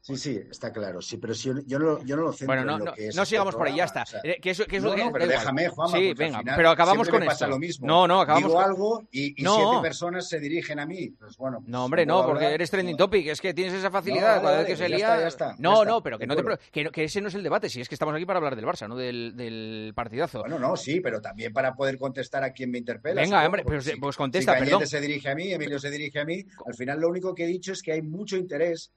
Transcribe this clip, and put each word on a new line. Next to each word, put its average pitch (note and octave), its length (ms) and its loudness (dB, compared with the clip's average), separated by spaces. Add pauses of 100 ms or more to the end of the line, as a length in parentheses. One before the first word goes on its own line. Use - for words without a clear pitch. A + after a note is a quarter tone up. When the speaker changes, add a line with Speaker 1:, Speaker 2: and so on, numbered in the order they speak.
(160)
Speaker 1:
Sí, C3+ 180 -4
sí, G2+ 60 -4 (100)
está - 220 -10
claro. F#2+ 300 -6
Sí, A2+ 140 -10
pero A2+ 180 -6
si B2+ 140 -6
yo, C3 60 -2 (120)
yo C3 120 -4
no, D3+ 260 2
yo C3+ 120 -2
no D#3 60 0
lo D#3+ 100 0
centro - 160 -8
Speaker 2:
Bueno, C3 160 2
no, - 100 -2
Speaker 1:
en - 60 -4
lo G#2 60 -4
Speaker 2:
no, F3 80 -4
Speaker 1:
que G#2+ 140 -6
es G#2 80 -6
Speaker 2:
no F#3 60 0
Speaker 1:
este G3+ 140 0
Speaker 2:
sigamos G3 180 2
por D#3+ 120 0
ahí, C#3 100 0
ya E3+ 100 2
Speaker 1:
programa, - 160 -4
Speaker 2:
está. A2 160 -8
Speaker 1:
o - 40 -8
sea, D3+ 100 -4
Speaker 2:
Eh, E3+ 80 -4
que F#3 100 -2
eso, F#3 160 -2
que G3 120 -4
eso, F#3+ 100 0
Speaker 1:
no, G3+ 80 2
no, G3+ 80 0
Speaker 2:
eh, A#3+ 80 0
Speaker 1:
pero F3 140 -2
Speaker 2:
da E3+ 60 2
igual. C3+ 80 2
Speaker 1:
déjame, C3+ 280 0
Juanma, E3+ 300 0
Speaker 2:
Sí, F#3+ 100 4
Speaker 1:
porque - 0 - (160)
al E3 40 0
Speaker 2:
venga, B2 120 -4
Speaker 1:
final B2+ 160 -2
Speaker 2:
pero E3 140 8
acabamos F3+ 360 6
Speaker 1:
siempre E3+ 140 4
Speaker 2:
con E3+ 60 0
Speaker 1:
pasa D3+ 180 0
Speaker 2:
esto. C#3 100 0
Speaker 1:
lo C3 40 -2
mismo. C#3+ 280 -6
Speaker 2:
No, E3+ 200 8
no, F3+ 140 6
acabamos E3+ 300 4
Speaker 1:
Digo E3 100 6
Speaker 2:
con F#3+ 100 6
Speaker 1:
algo G#3 400 0
y, C#3+ 300 -4
y C#3 40 -2
Speaker 2:
No. F#3+ 120 6
Speaker 1:
siete A3 260 4
personas F3 460 -4
se D#3+ 120 -4
dirigen D3 400 -4
a D3 60 -6
mí. E3 240 -8
Pues - 260 -20
bueno, B2+ 240 -6
pues A2+ 80 -16
Speaker 2:
No, B2 160 -2
hombre, D#3 220 2
Speaker 1:
no D#3 80 2
puedo F#3 80 6
Speaker 2:
no, - 60 4
porque D3+ 160 2
Speaker 1:
hablar. D3+ 100 2
Speaker 2:
eres E3 160 0
trending F3+ 260 0
Speaker 1:
No. E3+ 80 6
Speaker 2:
topic. F#3+ 240 2
Es D3+ 120 -4
que F#3 140 -2
tienes F3+ 200 -2
esa F#3+ 140 -2
Speaker 1:
No, F3+ 40 0
Speaker 2:
facilidad. F#3 440 2
Speaker 1:
vale, F3+ 60 2
Speaker 2:
Cada D#3 80 4
vez D3 80 6
Speaker 1:
vale, E3+ 100 0
Speaker 2:
que F3+ 80 -2
se - 60 -4
Speaker 1:
pues F3 80 0
ya - 60 0
Speaker 2:
lía G3+ 100 2
Speaker 1:
está, A3+ 140 4
ya E3 80 0
está. D3+ 300 -4
Speaker 2:
No, D#3 120 2
Speaker 1:
Ya G3+ 100 8
está. G#3 100 4
Speaker 2:
no, A3+ 120 2
pero C3 160 -4
Speaker 1:
De - 40 -12
Speaker 2:
que A#2+ 40 -4
no C3 80 -2
te E3 60 2
Speaker 1:
acuerdo. G3+ 180 -2
Speaker 2:
pre-, - 120 -20
que D3 140 -4
no, D#3+ 60 -4
que D#3 140 -2
ese D#3 160 -2
no G#3 80 -6
es E3+ 60 -8
el G3+ 80 -6
debate, F3 260 0
si B2+ 120 -8
es B2 80 -10
que - 60 -8
estamos D3+ 200 -2
aquí E3 120 -4
para F#3 120 0
hablar C#3+ 180 0
del G#2+ 100 -8
Barça, D3+ 220 -4
no A#2 80 -8
del, A#2+ 400 -6
del A2 580 -8
partidazo. A#2+ 460 -4
Speaker 1:
Bueno, C3+ 180 -6
no, C#3 180 0
sí, D3+ 240 -2
pero A2+ 200 -4
también G#2+ 320 -10
para C3 220 0
poder C3+ 240 -2
contestar C3+ 460 -6
a B2+ 80 -6
quien B2+ 180 -8
me B2 80 -4
interpela, A#2+ 420 -4
Speaker 2:
Venga, G3 180 2
Speaker 1:
supongo, D#3 80 6
Speaker 2:
hombre, F#3 180 2
Speaker 1:
porque D3+ 140 0
Speaker 2:
pues, C3 60 -6
Speaker 1:
si, D3 160 -2
Speaker 2:
pues C#3 160 -4
contesta, D3 360 2
Speaker 1:
si C3 60 6
Cañete C3 180 2
Speaker 2:
perdón. F3+ 120 2
Speaker 1:
se D3+ 120 -4
dirige C#3+ 300 -4
a C#3 40 -2
mí, F3+ 180 -4
Emilio C#3+ 260 -4
se C#3 120 -6
dirige D3 300 -6
a D3 40 -4
mí, F3 200 -6 (220)
al A#2+ 80 -10
final B2+ 260 -6
lo E3 80 2
único F#3 260 -4
que E3+ 100 -4
he - 20 -2
dicho F3+ 260 -4
es F#3 100 -10
que D#3+ 100 -4
hay D#3 100 -2
mucho F#3+ 340 -6
interés E3+ 600 -2